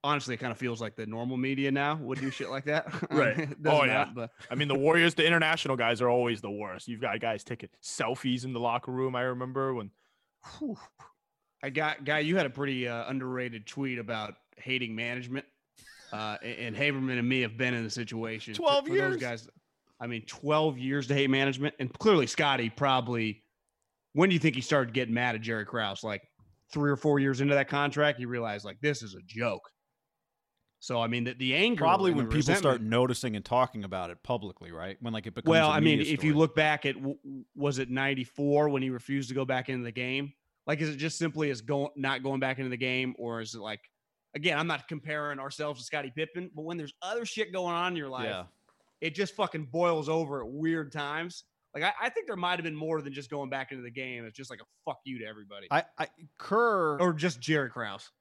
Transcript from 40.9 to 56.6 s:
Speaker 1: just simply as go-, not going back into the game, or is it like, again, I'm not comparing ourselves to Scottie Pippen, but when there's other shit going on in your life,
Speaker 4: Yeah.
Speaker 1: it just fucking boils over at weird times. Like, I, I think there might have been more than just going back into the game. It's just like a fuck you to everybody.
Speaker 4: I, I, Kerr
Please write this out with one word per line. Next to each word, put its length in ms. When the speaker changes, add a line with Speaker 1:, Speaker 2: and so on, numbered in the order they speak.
Speaker 1:
just 200
simply 320
as 120
go-, 360
not 260
going 160
back 180
into 120
the 80
game, 400
or 240
is 120
it 60
like, 220
again, 240
I'm 100
not 200
comparing 520
ourselves 420
to 40
Scottie 300
Pippen, 400
but 80
when 140
there's 240
other 240
shit 260
going 240
on 180
in 40
your 100
life, 200
Speaker 4:
Yeah. 160
Speaker 1:
it 120
just 220
fucking 300
boils 420
over 340
at 80
weird 440
times. 500
Like, 100
I, 80
I 60
think 180
there 100
might 180
have 80
been 140
more 240
than 100
just 180
going 200
back 240
into 100
the 80
game. 340
It's 120
just 120
like 120
a 40
fuck 180
you 160
to 60
everybody. 440
Speaker 4:
I, 140
I, 100
Kerr 600